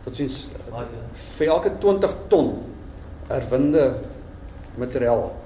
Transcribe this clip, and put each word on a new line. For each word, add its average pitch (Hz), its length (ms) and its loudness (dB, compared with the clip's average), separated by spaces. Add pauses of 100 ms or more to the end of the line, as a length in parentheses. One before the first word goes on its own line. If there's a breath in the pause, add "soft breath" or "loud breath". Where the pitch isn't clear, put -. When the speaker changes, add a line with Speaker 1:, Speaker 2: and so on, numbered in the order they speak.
Speaker 1:
tot 117 120 -10
ziens, - 320 -4 (240)
Speaker 2:
Ah, 117 80 -8
ja. 120 60 -6 (260)
Speaker 1:
vir - 360 -2
elke 160 300 4
twintig 196 360 4 (140)
ton 127 300 6 (720)
herwinde 131 680 4 (800)
materiaal 120 560 2 (140)